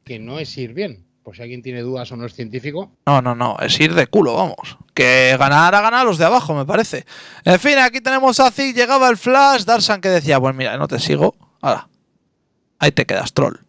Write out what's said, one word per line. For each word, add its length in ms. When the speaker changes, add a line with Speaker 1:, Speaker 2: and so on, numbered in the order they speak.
Speaker 1:
Que 160
no 200
es 180
ir 160
bien, 320
por 140
si 40
alguien 200
tiene 200
dudas 300
o 60
no 80
es 80
científico. 580
Speaker 2:
No, 160
no, 120
no, 260
es 200
ir 140
de 140
culo, 280
vamos. 420
Que 460
ganar 340
a 60
ganar 260
los 120
de 80
abajo, 280
me 120
parece. 400
En 140
fin, 200
aquí 220
tenemos 400
a 100
Zig, 240
llegaba 340
el 60
flash, 480
Darsan 380
que 80
decía, 300
"Pues 140
mira, 240
no 100
te 120
sigo, 360
ahora, 260
ahí 120
te 140
quedas, 280
troll". 220